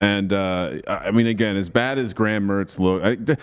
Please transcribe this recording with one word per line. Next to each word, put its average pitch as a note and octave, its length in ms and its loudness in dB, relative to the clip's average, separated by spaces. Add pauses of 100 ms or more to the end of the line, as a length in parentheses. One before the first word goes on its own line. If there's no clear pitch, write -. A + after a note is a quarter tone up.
And, G2+ 300 2
uh, F#2 420 0 (140)
I, G2 80 -2 (120)
I G2+ 40 -2
mean, A#2 140 4
again, G#2+ 300 0
as F#2 140 -2
bad B2+ 280 0
as A#2 160 -4
Graham G#2+ 340 0
Mertz G2 300 -2
look, F#2 240 2
I, A#2 140 2
the, C3 280 0